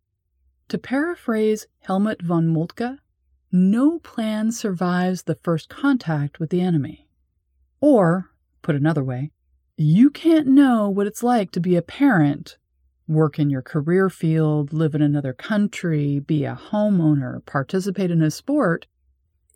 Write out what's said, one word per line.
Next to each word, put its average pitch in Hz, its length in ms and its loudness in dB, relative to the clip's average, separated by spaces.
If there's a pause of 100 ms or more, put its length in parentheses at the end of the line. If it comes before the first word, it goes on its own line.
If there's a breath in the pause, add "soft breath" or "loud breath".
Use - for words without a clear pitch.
(680)
To - 80 -8
paraphrase 233 920 -4 (100)
Helmut 202 420 -4
von 165 280 0
Moltke, 180 500 -4 (520)
"No 226 500 2
plan 220 520 -4
survives 180 720 -2
the 160 140 -4
first - 340 -4
contact 165 680 -2
with 160 120 -6
the 180 100 0
enemy." 170 480 -2 (720)
Or, 190 500 4 (300)
put 147 160 -2
another 151 260 0
way, 131 300 -8 (500)
you 254 280 6
can't 320 360 2
know 254 440 4
what 202 160 -2
it's 208 160 -8
like 240 300 0
to 185 60 -4
be 175 160 0
a 170 60 2
parent, 170 800 0 (500)
work 156 300 0
in 147 100 2
your 135 140 -2
career 180 480 0
field, 156 640 -2
live 156 200 0
in 147 60 0
another 143 320 0
country, 156 840 -2
be 143 260 -2
a 123 100 -8
homeowner, 156 920 0
participate 185 640 -4
in 170 100 2
a 156 100 2
sport, 254 560 -4 (680)